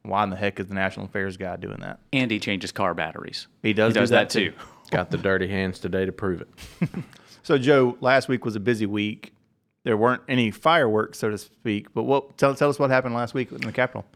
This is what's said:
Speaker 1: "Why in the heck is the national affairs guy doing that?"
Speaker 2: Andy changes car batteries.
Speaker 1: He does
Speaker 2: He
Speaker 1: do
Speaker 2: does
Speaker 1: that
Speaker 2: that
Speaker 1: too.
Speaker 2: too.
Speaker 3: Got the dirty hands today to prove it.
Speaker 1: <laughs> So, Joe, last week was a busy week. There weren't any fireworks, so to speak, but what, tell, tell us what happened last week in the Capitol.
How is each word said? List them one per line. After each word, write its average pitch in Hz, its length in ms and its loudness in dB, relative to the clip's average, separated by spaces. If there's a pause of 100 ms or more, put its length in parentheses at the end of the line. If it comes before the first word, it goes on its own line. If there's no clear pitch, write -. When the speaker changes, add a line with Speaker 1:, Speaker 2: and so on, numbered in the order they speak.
Speaker 1:
"Why 101 220 0
in 101 60 -2
the 95 60 -6
heck 101 220 -4
is 95 80 -4
the 95 80 -10
national 95 320 -4
affairs 95 300 -6
guy 92 200 -8
doing 101 240 -10
that?" - 200 -12 (120)
Speaker 2:
Andy 120 280 0
changes 95 320 -4
car 95 220 -2
batteries. - 520 -8 (160)
Speaker 1:
He 110 120 2
does 107 160 4
Speaker 2:
He 113 40 4
Speaker 1:
do 110 60 4
Speaker 2:
does 104 100 4
Speaker 1:
that 104 200 4
Speaker 2:
that - 0 -
Speaker 1:
too. 95 220 0
Speaker 2:
too. - 40 -16 (340)
Speaker 3:
Got 90 200 -2
the - 80 -2
dirty 95 300 0
hands 95 300 -2
today 95 280 -2
to 92 60 -4
prove 90 280 -4
it. - 80 -16 (420)
Speaker 1:
<laughs> 180 140 -10 (400)
So, 151 140 4
Joe, 127 420 6
last 131 280 4
week 123 160 0
was 113 120 -4
a 107 40 -6
busy 110 260 0
week. 104 480 -4 (500)
There 113 120 0
weren't 120 320 2
any 123 240 2
fireworks, 127 680 2
so 113 100 0
to 104 80 -4
speak, - 560 -6
but 113 120 -2
what, 135 340 0
tell, 139 160 4
tell 147 160 2
us 131 80 -2
what 139 120 2
happened 127 260 2
last 120 180 -4
week 127 160 -4
in 120 120 -12
the 110 100 -6
Capitol. 123 320 -2 (100)